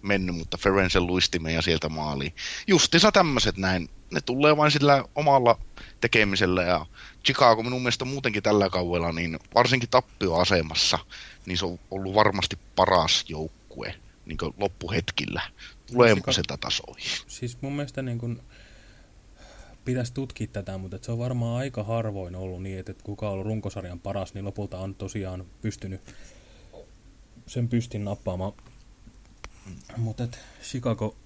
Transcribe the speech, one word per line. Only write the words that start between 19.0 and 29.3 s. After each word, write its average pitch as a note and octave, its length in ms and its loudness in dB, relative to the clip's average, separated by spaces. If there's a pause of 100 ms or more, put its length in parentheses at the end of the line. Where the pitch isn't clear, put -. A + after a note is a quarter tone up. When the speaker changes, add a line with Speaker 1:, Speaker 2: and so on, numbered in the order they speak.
Speaker 2:
pitäisi B2+ 280 -2
tutkia C3 340 -8
tätä, G2 300 -8
mutta F#2+ 180 -10
et - 80 -12
se - 80 -8
on A#2 80 -4
varmaan A#2+ 380 -2
aika B2 260 -6
harvoin G2+ 520 -4
ollut F#2 280 -8
niin, F#2+ 160 -8
että, F#2+ 120 -12
et - 100 -16
kuka G#2 260 -8
on G2+ 60 -2
ollut F#2+ 120 -6
runkosarjan G2 540 -6
paras, G2 340 -6
niin G2 120 -8
lopulta G2 340 -8
on F#2+ 160 -8
tosiaan F#2 500 -8 (160)
pystynyt G2 400 -8 (1500)
sen A#2+ 200 -2
pystin A#2 380 -2
nappaamaan. G2 460 -6 (1500)